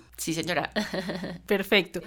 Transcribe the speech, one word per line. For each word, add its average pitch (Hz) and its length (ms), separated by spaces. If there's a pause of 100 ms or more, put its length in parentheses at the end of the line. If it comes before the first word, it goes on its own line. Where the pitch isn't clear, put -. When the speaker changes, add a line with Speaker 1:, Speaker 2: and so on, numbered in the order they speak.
(160)
Speaker 1:
Sí, - 180
señora. 160 380 (360)
<laughs> 175 380
Speaker 2:
Perfecto. 190 600